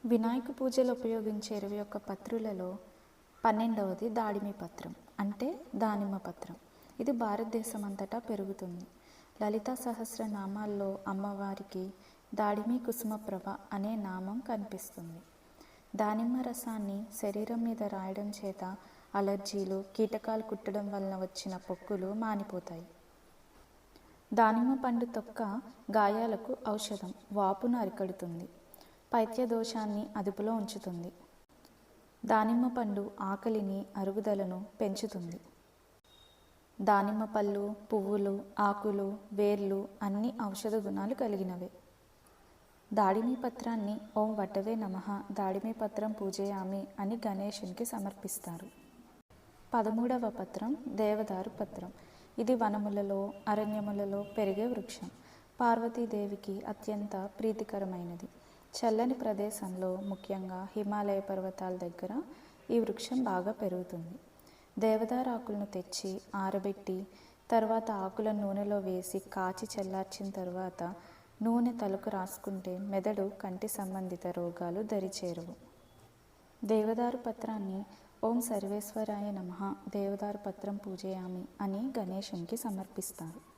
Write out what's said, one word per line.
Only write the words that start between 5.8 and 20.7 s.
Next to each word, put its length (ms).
పత్రం. 400
ఇది 120
భారతదేశం 720
అంతటా 340
పెరుగుతుంది. 680
లలితా 320
సహస్రనామాల్లో 1200
అమ్మవారికి 840
దాడిమి 440
కుసుమ 380
ప్రభ 400
అనే 240
నామం 440
కనిపిస్తుంది. 800
దానిమ్మ 440
రసాన్ని 680
శరీరం 420
మీద 180
రాయడం 500
చేత 320
అలర్జీలు, 680
కీటకాలు 460
కుట్టడం 500